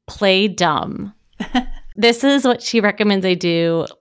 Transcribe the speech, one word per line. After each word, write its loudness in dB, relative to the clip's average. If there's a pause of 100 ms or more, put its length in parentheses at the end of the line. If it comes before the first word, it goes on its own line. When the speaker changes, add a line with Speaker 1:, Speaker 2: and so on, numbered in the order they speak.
Speaker 1:
"Play 2
dumb." -2 (240)
Speaker 2:
<laughs> -8 (440)
Speaker 1:
This 2
is 4
what 2
she 0
recommends 2
I 2
do 0 (140)